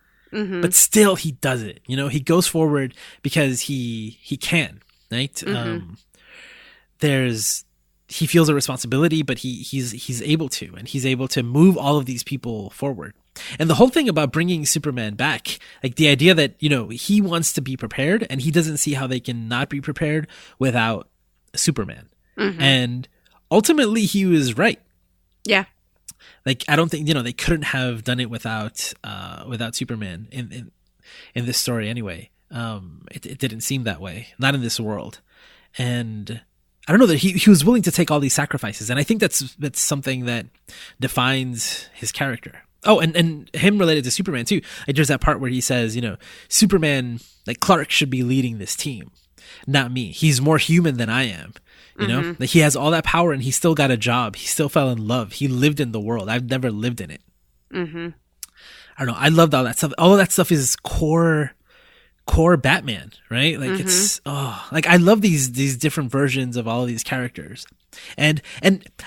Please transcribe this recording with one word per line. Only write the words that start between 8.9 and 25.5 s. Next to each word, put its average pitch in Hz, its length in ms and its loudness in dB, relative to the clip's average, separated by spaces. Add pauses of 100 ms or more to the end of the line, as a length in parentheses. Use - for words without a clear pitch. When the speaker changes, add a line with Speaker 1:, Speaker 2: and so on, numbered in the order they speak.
Speaker 2:
but 131 160 -4
he, 123 240 -8
he's, 123 300 -6
he's 120 300 -8
able 156 260 -2
to, - 280 -10
and 113 120 -14
he's 131 180 -4
able 131 220 -2
to 127 160 -2
move 156 340 6
all 143 180 0
of 135 100 -2
these 127 180 -8
people 113 460 -8
forward. 113 440 -8 (440)
And 160 120 0
the 151 60 6
whole 240 120 8
thing 277 200 2
about 151 240 0
bringing 165 340 0
Superman 123 480 -4
back, 127 440 -4 (240)
like, 127 120 -4
the 156 140 4
idea 143 260 6
that, 147 240 2
you 151 100 -2
know, 127 200 0
he 196 320 0
wants 170 320 0
to - 80 -2
be 131 160 -8
prepared 143 520 -2
and 139 120 -6
he 151 100 0
doesn't 156 280 0
see 147 160 -2
how 135 120 -4
they 127 140 -4
can 117 260 -8
not 120 220 -2
be 143 120 -6
prepared 151 460 -2 (320)
without 117 500 0 (460)
Superman. - 540 -4 (280)
Speaker 1:
Mm-hmm. 196 240 -4
Speaker 2:
And 127 480 2 (420)
ultimately 220 560 2
he 196 200 0
was 139 320 2
right. 202 220 0 (640)
Speaker 1:
Yeah. 196 220 0 (800)